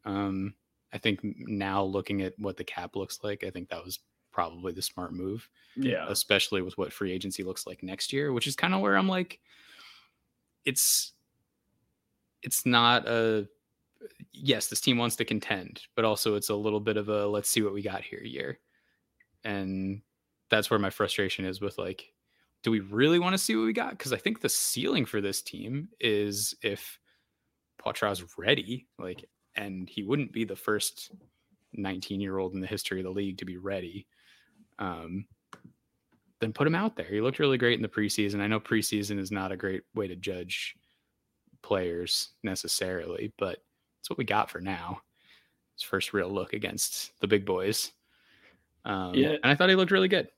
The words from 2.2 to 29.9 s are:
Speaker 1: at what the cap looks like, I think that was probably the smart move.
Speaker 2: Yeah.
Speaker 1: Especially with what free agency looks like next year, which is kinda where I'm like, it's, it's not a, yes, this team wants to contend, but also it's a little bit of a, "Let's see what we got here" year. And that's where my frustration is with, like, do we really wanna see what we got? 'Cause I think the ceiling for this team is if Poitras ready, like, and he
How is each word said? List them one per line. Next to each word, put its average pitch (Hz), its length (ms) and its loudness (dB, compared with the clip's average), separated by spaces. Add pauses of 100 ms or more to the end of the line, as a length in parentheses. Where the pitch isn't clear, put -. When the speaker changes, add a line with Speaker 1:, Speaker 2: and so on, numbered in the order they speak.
Speaker 1:
at 92 160 -4
what 101 200 -4
the - 60 -8
cap - 320 -6
looks 98 280 -6
like, 101 200 -4
I 95 60 -4
think 87 200 -10
that 87 140 -8
was 92 160 -10 (320)
probably 87 420 -4
the 92 80 -8
smart - 320 -6
move. 95 360 -6 (260)
Speaker 2:
Yeah. 123 340 0
Speaker 1:
Especially - 520 2
with 90 160 -6
what 92 160 -4
free 95 180 -2
agency 92 320 -4
looks 92 220 -6
like - 180 -12
next 95 300 -6
year, 139 200 0
which 120 140 0
is 139 80 -2
kinda 185 240 2
where 196 180 6
I'm 190 100 6
like, 185 320 0 (1300)
it's, - 480 2 (1300)
it's - 240 -2
not 120 420 8
a, 113 400 4 (840)
yes, 127 360 2
this - 140 -2
team 123 160 4
wants 117 200 2
to 113 80 2
contend, - 560 -2 (140)
but 113 100 4
also 107 300 2
it's 101 140 -2
a 107 60 2
little 107 240 0
bit 104 180 0
of 104 120 -2
a, 104 180 2
"Let's 104 220 0
see 113 120 4
what 101 120 2
we 104 80 -4
got 98 220 -4
here" - 200 -10
year. - 360 -8 (840)
And 98 580 -4 (480)
that's 107 200 4
where 107 100 4
my 98 100 2
frustration 95 560 0
is 95 160 -4
with, 101 160 -4
like, - 360 -8 (500)
do 117 80 2
we 110 80 4
really 123 400 4
wanna 180 180 2
see 220 180 0
what 220 100 2
we 220 80 2
got? 226 260 -2
'Cause 127 140 -2
I 107 40 0
think 220 240 -2
the - 80 2
ceiling - 560 2
for 110 160 -2
this 98 200 -2
team 143 480 -8 (100)
is 104 640 0
if - 360 -6 (800)
Poitras 98 440 -2 (140)
ready, 120 500 0 (100)
like, - 320 -10 (260)
and 95 340 -6
he 107 140 -8